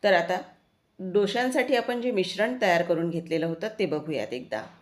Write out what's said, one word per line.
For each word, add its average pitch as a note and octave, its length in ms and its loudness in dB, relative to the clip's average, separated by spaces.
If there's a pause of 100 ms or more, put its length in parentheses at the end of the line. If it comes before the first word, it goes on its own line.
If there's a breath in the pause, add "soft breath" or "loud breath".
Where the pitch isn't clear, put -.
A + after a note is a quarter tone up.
तर G3+ 120 6
आता F3+ 260 2 (580)
डोशांसाठी A#3+ 760 2
आपण A#3+ 240 -2
जे B3 100 -2
मिश्रण G#3+ 520 0
तयार F3 200 4
करून E3+ 280 0
घेतलेलं E3 360 -2
होतं E3 220 -4 (100)
ते G3 80 2
बघूयात D3 460 -4
एकदा. A#2+ 300 -8 (200)